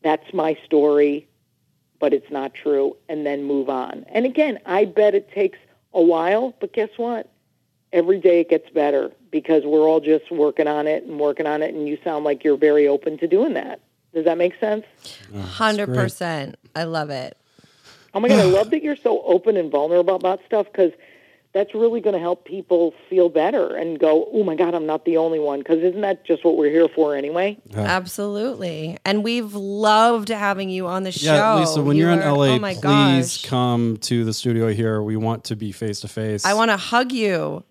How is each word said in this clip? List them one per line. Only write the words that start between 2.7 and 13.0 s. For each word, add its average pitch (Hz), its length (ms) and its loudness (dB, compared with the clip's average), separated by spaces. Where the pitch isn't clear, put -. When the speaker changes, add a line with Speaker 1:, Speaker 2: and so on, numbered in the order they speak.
Speaker 1:
and 151 160 -8
then 143 200 -4
move 139 240 -2
on. - 400 -8
And 240 180 0
again, 269 400 0
I 196 180 2
bet 208 300 2
it 202 160 -2
takes 196 260 -2
a 185 100 2
while, 180 560 2
but 196 140 -8
guess 214 240 -2
what? 233 320 -6
Every 175 260 2
day 175 220 4
it 165 80 -4
gets - 200 0
better 147 420 0
because 151 340 0
we're 156 220 4
all 160 120 4
just 156 320 0
working 151 360 0
on 151 200 -2
it 165 160 -2
and 160 160 -12
working 147 260 -2
on 151 160 -4
it, 156 120 -4
and 147 160 -6
you 147 160 -6
sound 151 180 -4
like 143 200 -2
you're 147 140 4
very 147 300 4
open 143 300 -2